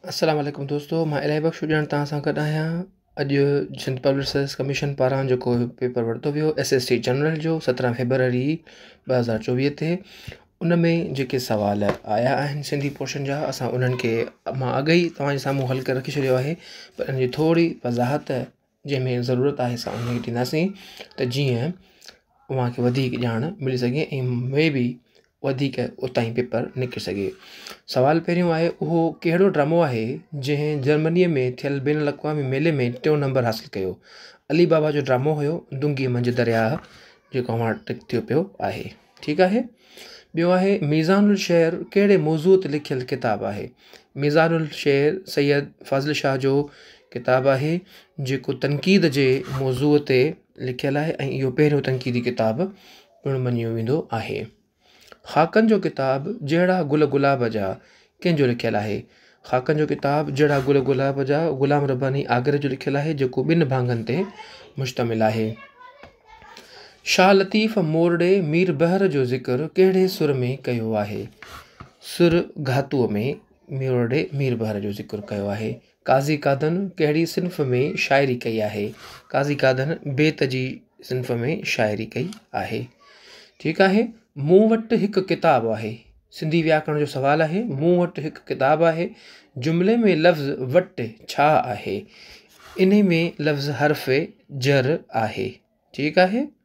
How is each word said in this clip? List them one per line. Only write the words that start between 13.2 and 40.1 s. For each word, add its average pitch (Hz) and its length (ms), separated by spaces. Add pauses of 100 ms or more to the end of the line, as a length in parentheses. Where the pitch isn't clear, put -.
جا، 139 80 (160)
اسان 127 240
انهن 127 240
کي 117 100 (480)
مان 123 140
اڳي 151 260
ئي 175 160
توهان 143 240
جي - 60
سامهون 135 260
حل 131 160
ڪري 131 120
رکي 135 180
ڇڏيو 131 240
آهي، 147 120 (440)
پر - 160
ان 131 100
جي 123 140
ٿوري 165 280 (200)
وضاحت 127 440 (560)
جنهن ۾ 135 220 (240)
ضرورت 131 340
آهي، 120 160
اسان - 160
انهن 117 160
کي 120 140
ڏينداسين، 127 420 (480)
ته 127 200
جيئن 139 360 (760)
اوهان 123 280
کي 123 100
وڌيڪ 123 380
ڄاڻ 117 240 (140)
ملي 127 220
سگهي ۽ 143 220 (460)
مي 156 240
بي 123 80 (600)
وڌيڪ 135 340
اتان 120 460
ئي 113 100
پيپر 123 320 (140)
نڪري 123 240
سگهي. 95 260 (640)
سوال 139 340
پهريون 175 260
آهي، 165 160 (140)
اهو 165 180 (220)
ڪهڙو 175 320
ڊرامو 151 320
آهي 113 180 (400)
جنهن 147 400
جرمنيءَ ۾ 160 420 (320)
ٿيل 143 160 (120)
بين 151 160
الاقوامي 147 500
ميلي ۾ 156 180 (320)
ٽيون 151 200
نمبر 135 240
حاصل 110 280
ڪيو؟ 95 160 (640)
علي 175 180
بابا 156 240
جو 143 140
ڊرامو 135 320
هيو، 147 120 (300)
دنگي 139 320
منجهه 120 240
دريا، 113 240 (720)
جيڪو 123 160
اوهان 113 260 (120)
ٽڪ 123 180
ٿيو 113 240
پيو 151 100 (280)
آهي. - 180 (340)
ٺيڪ 151 260
آهي. 220 140 (760)